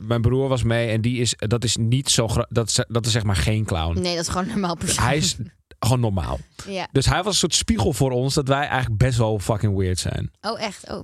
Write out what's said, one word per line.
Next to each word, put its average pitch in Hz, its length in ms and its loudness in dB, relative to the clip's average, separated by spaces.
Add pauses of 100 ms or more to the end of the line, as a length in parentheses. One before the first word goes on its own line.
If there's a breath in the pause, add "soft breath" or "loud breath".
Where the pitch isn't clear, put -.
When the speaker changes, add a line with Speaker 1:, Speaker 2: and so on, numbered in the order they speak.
Speaker 1:
mijn 117 200 0
broer 127 260 2
was 127 160 0
mee 117 260 0
en 110 120 0
die 120 200 0
is, 117 160 0
dat 110 260 0
is 117 120 0
niet 117 340 0
zo 113 180 2
gra-, 117 220 0
dat 117 180 0
is, - 200 0
dat 113 180 -2
is 117 60 0
zeg 110 120 0
maar 101 120 2
geen 110 300 0
clown. 82 340 0
Speaker 2:
Nee, 180 160 -2
dat 165 80 -2
is - 40 -4
gewoon 185 160 -2
een 185 80 -4
normaal 175 240 -2
persoon. 156 300 -2
Speaker 1:
Hij 135 120 2
is 156 180 0 (440)
gewoon 123 200 2
normaal. 87 400 0 (280)
Speaker 2:
Ja. 185 240 -6
Speaker 1:
Dus 135 140 2
hij 143 180 4
was 196 100 -2
een - 60 2
soort 170 160 0
spiegel - 380 2
voor 135 180 2
ons 127 220 0
dat 139 140 0
wij 139 200 2
eigenlijk 120 300 0
best 127 200 4
wel 110 220 2
fucking 101 380 0
weird 92 220 0
zijn. - 320 -4 (100)
Speaker 2:
Oh, 214 200 -6
echt? - 280 -8
Oh. 202 140 -8